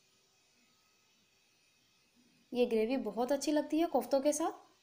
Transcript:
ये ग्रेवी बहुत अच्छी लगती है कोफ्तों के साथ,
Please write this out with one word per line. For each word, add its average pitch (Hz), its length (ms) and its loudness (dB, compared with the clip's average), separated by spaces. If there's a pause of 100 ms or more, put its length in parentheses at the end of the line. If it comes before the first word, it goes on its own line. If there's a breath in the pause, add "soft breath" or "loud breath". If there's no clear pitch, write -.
(2500)
ये 247 140 2
ग्रेवी 226 340 0
बहुत 220 320 -2
अच्छी 285 200 -2
लगती 302 280 0
है 339 80 2
कोफ्तों 269 340 0
के 294 120 2
साथ, 330 180 -2 (320)